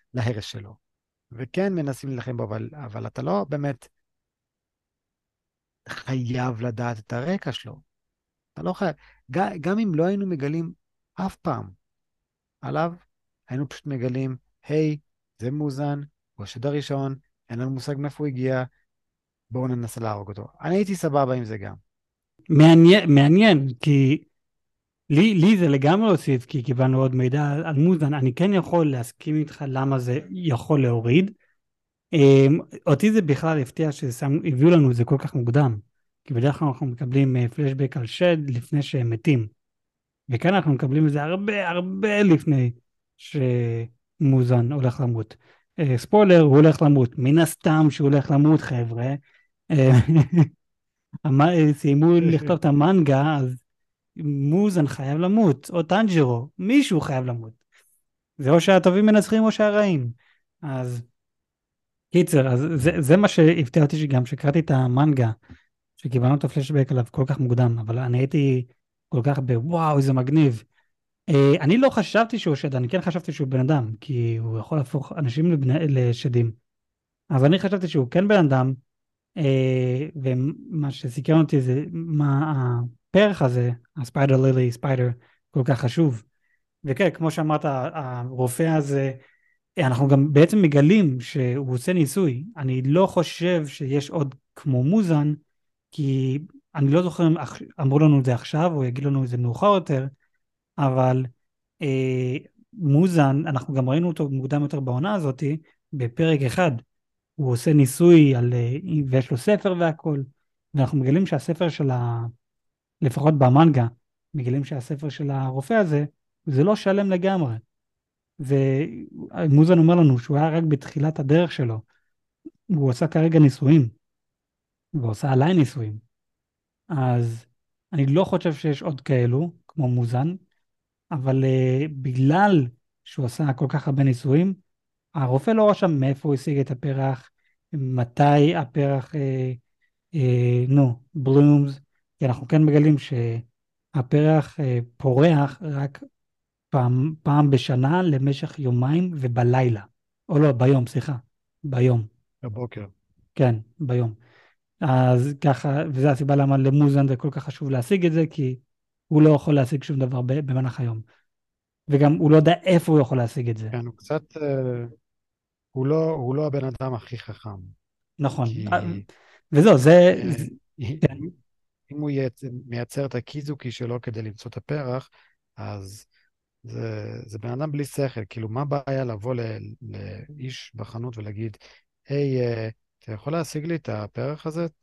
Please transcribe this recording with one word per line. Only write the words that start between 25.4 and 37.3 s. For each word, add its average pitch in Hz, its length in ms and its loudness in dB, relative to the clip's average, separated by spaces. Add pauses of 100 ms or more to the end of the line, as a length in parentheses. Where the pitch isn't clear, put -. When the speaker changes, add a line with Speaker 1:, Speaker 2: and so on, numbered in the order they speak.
Speaker 2:
זה 175 120 2
לגמרי 156 420 2
הוסיף, 139 360 0
כי 135 160 -6
קיבלנו 131 360 0
עוד 131 160 0
מידע 127 340 0
על, 147 180 -4
על 156 100 -4
מוזן. 156 380 2
אני 131 200 0
כן 185 180 0
יכול 170 380 0
להסכים 135 460 -6
איתך 151 320 -6
למה 131 300 -2
זה 123 220 -4 (100)
יכול 156 520 -2
להוריד. 123 480 0 (840)
אמ, 139 460 6 (280)
אותי 208 260 2
זה 220 100 2
בכלל 156 380 -2
הפתיע 151 320 -4
ששם-, 139 520 -4
הביאו 147 260 4
לנו 151 200 6
את 120 60 0
זה 120 80 2
כל 139 140 0
כך - 160 -8
מוקדם, 123 420 0 (480)
כי - 100 -8
בדרך 135 240 0
כלל 156 100 -2
אנחנו 139 180 -6
מקבלים, 127 500 -2